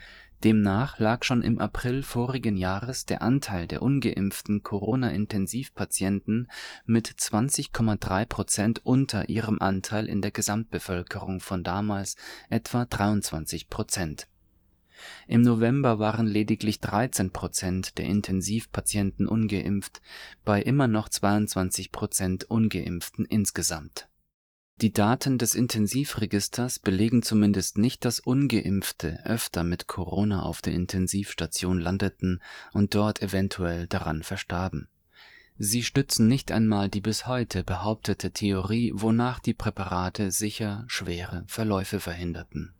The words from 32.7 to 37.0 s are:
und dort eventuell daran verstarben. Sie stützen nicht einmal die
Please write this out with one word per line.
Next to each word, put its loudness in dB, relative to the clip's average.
und 2
dort 2
eventuell -2
daran -2
verstarben. -4
Sie 0
stützen 4
nicht 2
einmal 4
die -2